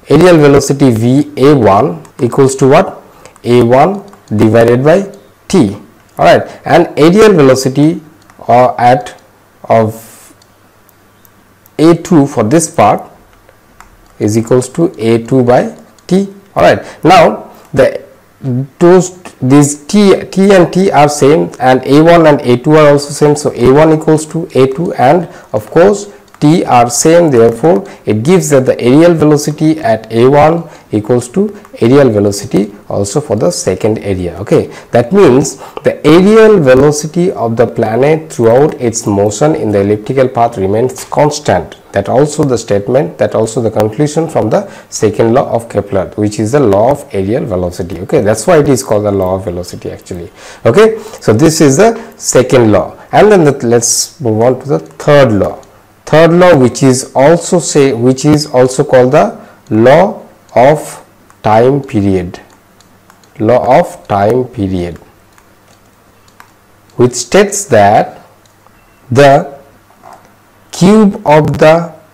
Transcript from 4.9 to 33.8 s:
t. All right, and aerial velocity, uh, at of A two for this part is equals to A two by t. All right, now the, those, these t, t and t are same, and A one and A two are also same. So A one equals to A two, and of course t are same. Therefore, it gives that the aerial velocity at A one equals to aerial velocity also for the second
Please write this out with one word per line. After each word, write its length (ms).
t. 280
All 60
right, 400
and 340
aerial 340
velocity, 720
uh, 280
at 440
of 720
A 160
two 320
for 160
this 320
part 280
is 200
equals 320
to 280
A 260
two 180
by 340
t. 260
All 80
right, 200
now 480
the, 280
those, 420
these 420
t, 400
t 300
and 180
t 180
are 200
same, 400
and 240
A 180
one 240
and 140
A 160
two 200
are 160
also 180
same. 260
So 160
A 180
one 220
equals 400
to 220
A 140
two, 260
and 340
of 180
course 400
t 240
are 240
same. 420
Therefore, 560
it 160
gives 280
that 140
the 160
aerial 320
velocity 680
at 300
A 180
one 360
equals 360
to 260
aerial 280
velocity 640
also 320
for 160
the 140
second 480